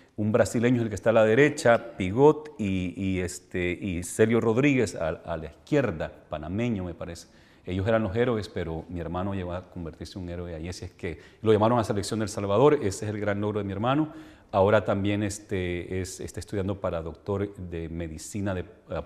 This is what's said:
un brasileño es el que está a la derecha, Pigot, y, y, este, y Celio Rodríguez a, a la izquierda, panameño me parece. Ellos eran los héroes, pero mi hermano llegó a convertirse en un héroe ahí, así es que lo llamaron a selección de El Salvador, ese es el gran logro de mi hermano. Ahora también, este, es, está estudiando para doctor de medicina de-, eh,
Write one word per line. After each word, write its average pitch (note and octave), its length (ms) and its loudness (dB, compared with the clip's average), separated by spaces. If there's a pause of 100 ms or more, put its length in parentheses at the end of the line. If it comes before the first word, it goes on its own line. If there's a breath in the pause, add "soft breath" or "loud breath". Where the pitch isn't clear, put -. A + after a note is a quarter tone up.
(160 loud breath)
un G#2+ 160 0
brasileño A#2+ 460 4
es A#2+ 60 0
el A2+ 60 -2
que G#2 60 -6
está G#2 140 0
a A2 40 4
la A2 120 8
derecha, A#2+ 720 4
Pigot, C3 600 4
y, F#2 380 -2
y, F#2 240 -2
este, F2+ 520 -4
y F2+ 320 -4
Celio A2+ 360 4
Rodríguez A#2 560 2
a, E2 140 -2
a E2+ 280 -6
la D#2+ 100 -10
izquierda, E2+ 640 -2 (180)
panameño F#2+ 560 -4
me F2 80 -8
parece. E2+ 340 -14 (380 soft breath)
Ellos F#2 200 -2
eran A2+ 160 4
los G2 140 -2
héroes, A#2 320 0
pero E2 400 -6
mi F2+ 140 -8
hermano F2+ 340 -6
llegó F2+ 160 -6
a F#2 180 -10
convertirse E2+ 480 -12
en F#2+ 60 -10
un E2+ 60 -8
héroe F2 260 -8
ahí, E2 140 -10
así F2+ 160 -12
es F2+ 80 -14
que E2+ 260 -8 (220 loud breath)
lo A2 100 4
llamaron A2 280 6
a A2 40 2
selección G#2+ 360 -2
de A2 40 0
El G2 60 -4
Salvador, G#2+ 460 4
ese G#2+ 300 -2
es G#2 60 -4
el G#2+ 80 -6
gran G2+ 220 -2
logro G#2 180 -2
de G2+ 60 -4
mi G2 80 -4
hermano. C3+ 400 0 (380 loud breath)
Ahora G#2 340 6
también, G2+ 380 0
este, F#2 760 -4
es, - 220 -8
está - 180 -10
estudiando G2+ 400 -4
para F2 220 -4
doctor G2 540 -4
de E2+ 340 -8
medicina E2+ 640 -6
de-, F2+ 60 -4
eh, - 440 -10